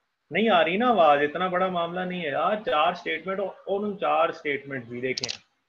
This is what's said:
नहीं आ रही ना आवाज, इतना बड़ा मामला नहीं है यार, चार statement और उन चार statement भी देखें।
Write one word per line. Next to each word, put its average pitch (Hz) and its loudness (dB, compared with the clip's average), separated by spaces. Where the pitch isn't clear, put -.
नहीं 208 2
आ 180 6
रही 170 2
ना 247 2
आवाज, 160 6
इतना 165 -2
बड़ा 180 0
मामला 175 -4
नहीं 180 -6
है 151 -4
यार, 175 0
चार 175 2
statement 170 -6
और 196 -4
उन 208 -4
चार 160 2
statement 139 -8
भी 120 -10
देखें। 127 -4